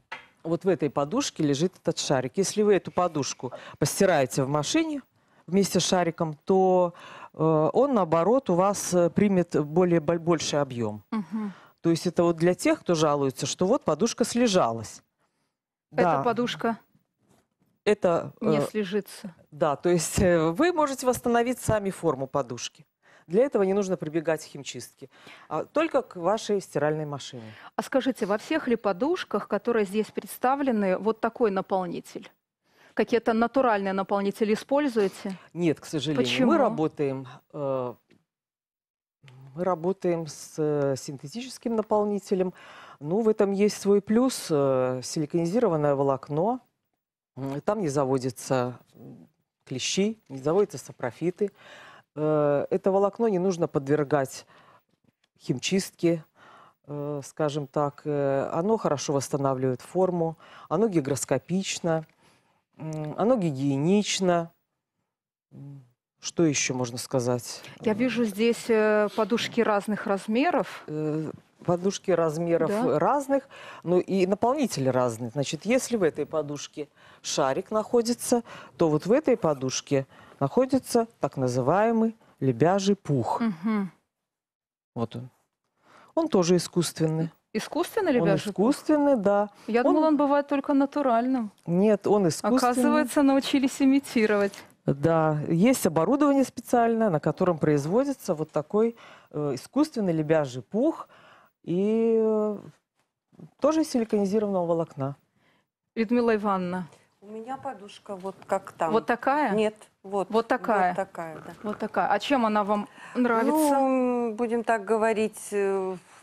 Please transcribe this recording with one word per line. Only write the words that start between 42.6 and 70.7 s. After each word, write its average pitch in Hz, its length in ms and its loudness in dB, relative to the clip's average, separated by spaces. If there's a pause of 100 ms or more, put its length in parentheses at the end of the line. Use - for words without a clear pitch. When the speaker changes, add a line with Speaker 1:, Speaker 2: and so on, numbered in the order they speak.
Speaker 1:
Ну, 165 200 0
в 220 80 2
этом 208 240 2
есть 196 280 2
свой 202 200 4
плюс. 240 500 0
Э, 131 520 2
силиконизированное 165 920 0
волокно. 143 640 0 (760)
М, 135 240 -6
там 214 200 0
не 170 80 -2
заводятся 131 920 -2 (840)
клещи, 190 540 -4 (100)
не 135 100 -12
заводятся 156 400 0
сапрофиты. 165 720 -6 (640)
Э, 147 560 2
это 190 200 0
волокно 202 380 2
не 190 100 2
нужно 170 300 0
подвергать 143 800 -2 (920)
химчистке, 170 840 -2 (640)
э, 147 380 -8
скажем 147 420 -4
так. 147 380 -2
Э, 139 480 0
оно 202 240 0
хорошо 156 360 -2
восстанавливает 135 720 0
форму, 175 540 -2 (320)
оно 202 200 2
гигроскопично, 160 1160 -2 (720)
м, 156 400 -8
оно 233 180 2
гигиенично. 170 1120 0 (1040)
М, 139 300 -18 (380)
что - 240 -2
еще 139 300 0
можно 123 240 -4
сказать? 123 640 -4 (180)
Speaker 2:
Я 214 140 0
вижу 240 300 -2
здесь, 220 440 0
э, 214 480 2
подушки 220 440 0
разных 214 460 0
размеров. 220 800 -2